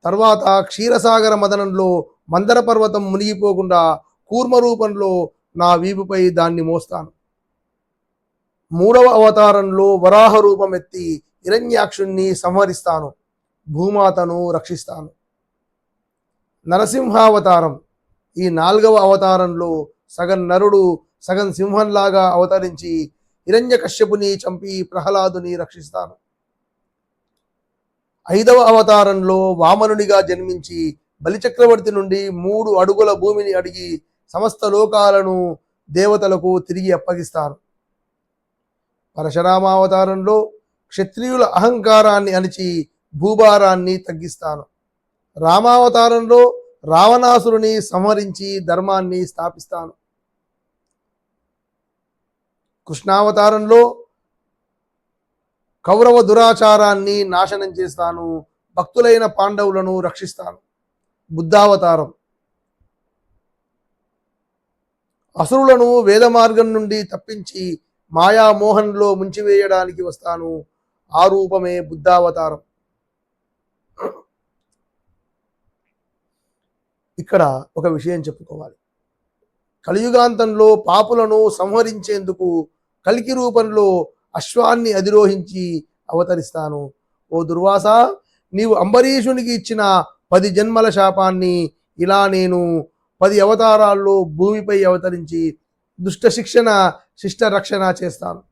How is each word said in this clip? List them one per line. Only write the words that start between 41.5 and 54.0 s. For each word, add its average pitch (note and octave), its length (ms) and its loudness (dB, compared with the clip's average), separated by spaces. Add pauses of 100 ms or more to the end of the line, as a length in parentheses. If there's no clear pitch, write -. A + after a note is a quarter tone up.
అణిచి F#3 560 -4 (260)
భూభారాన్ని F#3+ 840 2
తగ్గిస్తాను. D#3+ 680 -12 (720)
రామావతారంలో A#3 1300 4 (220)
రావణాసురుని A3 960 2
సంహరించి G3 800 -4
ధర్మాన్ని F#3 680 -4
స్థాపిస్తాను. E3 640 -12 (3000)
కృష్ణావతారంలో G#3+ 1120 2 (1800)